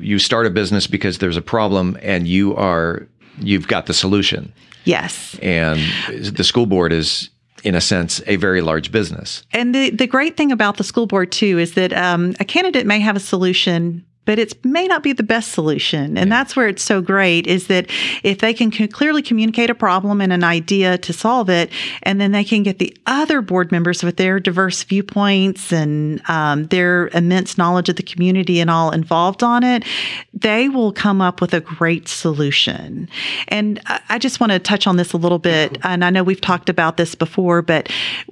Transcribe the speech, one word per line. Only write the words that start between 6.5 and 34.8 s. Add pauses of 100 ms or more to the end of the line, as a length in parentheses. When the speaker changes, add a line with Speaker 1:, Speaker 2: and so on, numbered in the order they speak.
Speaker 1:
board
is, (320)
in
a
sense,
a
very
large
business.
Speaker 2:
And
the,
the
great
thing
about
the
school
board,
too,
is
that,
um,
a
candidate
may
have
a
solution, (200)
but
it
may
not
be
the
best
solution.
And
Speaker 1:
Yeah.
Speaker 2:
that's
where
it's
so
great,
is
that (360)
if
they
can
c-,
clearly
communicate
a
problem
and
an
idea
to
solve
it, (320)
and
then
they
can
get
the (120)
other
board
members
with
their
diverse
viewpoints
and,
um,
their
immense
knowledge
of
the
community
and
all
involved
on
it, (520)
they
will
come
up
with
a
great
solution. (400)
And
I, (100)
I
just
wanna
touch